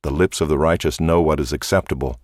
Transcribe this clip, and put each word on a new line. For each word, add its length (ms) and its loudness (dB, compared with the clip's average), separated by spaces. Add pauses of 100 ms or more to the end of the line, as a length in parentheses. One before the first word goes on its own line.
The 100 -4
lips 280 0
of 80 0
the 100 2
righteous 440 0
know 200 4
what 200 2
is 100 -4
acceptable 720 -4